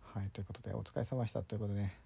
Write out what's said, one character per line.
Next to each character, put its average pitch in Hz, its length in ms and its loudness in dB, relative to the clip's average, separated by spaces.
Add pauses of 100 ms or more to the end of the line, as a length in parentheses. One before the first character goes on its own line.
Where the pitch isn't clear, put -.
は - 220 -4
い、 98 80 0
と - 100 -6
い - 20 0
う - 20 0
こ - 80 -6
と - 80 -6
で、 101 140 -2
お 110 100 0
疲 - 140 -4
れ 117 60 4
様 127 180 2
で 113 80 2
し - 20 -16
た。 110 100 2
と 110 120 -4
い - 20 0
う - 40 0
こ 104 80 0
と 101 60 2
で 101 60 4
ね 101 260 0